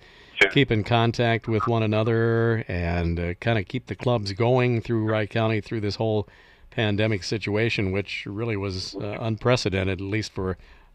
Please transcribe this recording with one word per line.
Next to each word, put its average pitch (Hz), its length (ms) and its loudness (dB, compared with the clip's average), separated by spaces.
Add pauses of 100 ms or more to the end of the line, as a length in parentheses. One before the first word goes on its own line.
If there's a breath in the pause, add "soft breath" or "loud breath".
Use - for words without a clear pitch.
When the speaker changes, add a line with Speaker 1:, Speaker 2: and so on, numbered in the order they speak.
(400 loud breath)
Speaker 1:
Sure. - 120 4
Speaker 2:
keep 139 200 4
in 107 120 2
contact 117 640 2
with 113 200 0
one 117 140 2
another 113 840 2
and, 85 520 0
uh, 87 200 -2
kinda 113 240 0
keep 123 240 -8
the 101 80 -8
clubs 110 380 -2
going 120 480 2
through 113 240 0
Wright 110 260 0
County 110 300 0
through 113 200 -6
this 101 140 -2
whole 107 320 0 (440 soft breath)
pandemic 107 520 0
situation, 107 680 0
which - 360 -4
really 110 280 -4
was, 95 400 -6
uh, 104 240 -6
unprecedented, 104 800 0
at 98 60 -8
least 104 260 -4
for, 92 240 -4 (400 soft breath)